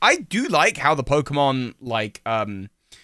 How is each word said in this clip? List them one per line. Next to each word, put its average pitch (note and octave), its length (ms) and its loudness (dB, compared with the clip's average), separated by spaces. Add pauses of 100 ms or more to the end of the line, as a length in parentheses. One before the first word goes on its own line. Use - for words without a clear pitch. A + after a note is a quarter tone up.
I C4+ 140 4
do A#3 320 -4
like E3+ 280 2
how C#3+ 180 2
the C#3 100 -4
Pokemon, C#3 760 0
like, A2+ 460 -6
um, G#2 420 -4 (360)